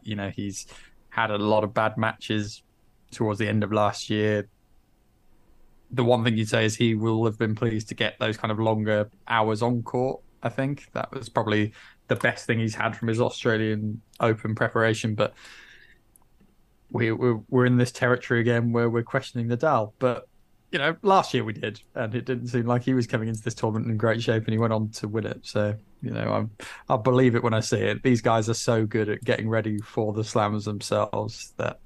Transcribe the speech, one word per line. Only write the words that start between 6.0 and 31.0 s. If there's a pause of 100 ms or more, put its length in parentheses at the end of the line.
one
thing
you'd
say
is
he
will
have
been
pleased
to
get
those
kind
of
longer (180)
hours
on
court. (220)
I
think
that
was
probably (340)
the
best
thing
he's
had
from
his
Australian (200)
Open
preparation.
But (1600)
we,
we're, (100)
we're
in
this
territory
again
where
we're
questioning
Nadal.
But, (440)
you
know,
last
year
we
did, (140)
and
it
didn't
seem
like
he
was
coming
into
this
tournament
in
great
shape,
and
he
went
on
to
win
it.
So, (260)
you
know,
I'm, (380)
I'll
believe
it
when
I
see
it.
These
guys
are
so
good
at
getting
ready
for
the
slams
themselves